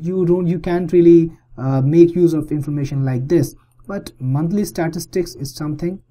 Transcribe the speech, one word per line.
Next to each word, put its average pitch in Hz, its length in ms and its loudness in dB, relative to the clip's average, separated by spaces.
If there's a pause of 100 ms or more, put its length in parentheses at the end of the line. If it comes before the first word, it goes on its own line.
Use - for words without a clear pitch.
you 180 240 -2
don't, 175 220 2
you 170 120 -2
can't 175 320 -4
really, 170 420 6 (260)
uh, 135 240 0
make 170 320 4
use 175 180 4
of 151 180 -4
information 143 540 -4
like 131 240 -4
this. 160 260 0 (320)
But - 320 -12
monthly 160 460 -2
statistics 175 680 -6
is - 200 -12
something 160 460 -8 (100)